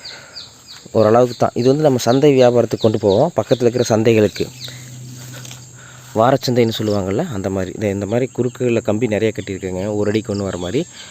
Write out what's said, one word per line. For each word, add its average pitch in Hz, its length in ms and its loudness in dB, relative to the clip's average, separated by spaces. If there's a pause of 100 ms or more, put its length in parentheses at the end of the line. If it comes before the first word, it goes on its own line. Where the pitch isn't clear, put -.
(920)
ஓரளவுக்கு 117 460 4
தான். 117 160 0
இது 123 140 2
வந்து 147 140 2
நம்ம 135 160 2
சந்தை 135 340 4
வியாபாரத்துக்கு 120 540 4
கொண்டு 110 120 2
போவோம், 110 380 2
பக்கத்துல 120 300 0
இருக்கிற 120 180 2
சந்தைகளுக்கு. 110 600 2 (1700)
வாரச்சந்தைன்னு 120 640 2
சொல்லுவாங்கள்ல, 104 480 -2
அந்த 98 240 -6
மாதிரி. 92 240 -4
இந்த, 107 140 -4
இந்த 98 180 -4
மாதிரி 120 280 -2
குறுக்குல 123 480 -2
கம்பி 107 240 -2
நிறைய 107 260 0
கட்டியிருக்கேங்க, 95 640 -6
ஒரு 104 160 -2
அடிக்கு 104 240 -2
ஒண்ணு 101 140 -4
வர 90 80 -6
மாதிரி. 90 240 -4 (300)